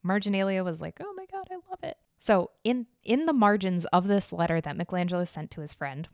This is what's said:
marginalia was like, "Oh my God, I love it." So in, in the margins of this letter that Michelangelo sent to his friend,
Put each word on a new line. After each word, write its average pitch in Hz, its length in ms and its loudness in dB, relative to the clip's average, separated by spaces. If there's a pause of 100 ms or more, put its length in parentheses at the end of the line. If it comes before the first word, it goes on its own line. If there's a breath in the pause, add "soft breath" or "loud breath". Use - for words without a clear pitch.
marginalia 196 600 0
was 170 160 -4
like, 160 200 -10
"Oh 403 140 -10
my 381 160 -14
God, 381 180 -10
I 370 60 -8 (140)
love 370 140 -12
it." - 140 -8 (240)
So 190 300 4 (120)
in, 240 220 0 (180)
in 277 220 2
the 320 80 2
margins 196 520 4
of 180 220 2
this 202 240 2
letter 170 300 0
that 147 160 -6
Michelangelo 180 460 -2
sent 156 280 -6
to 165 100 -12
his 147 120 -10
friend, 143 400 -8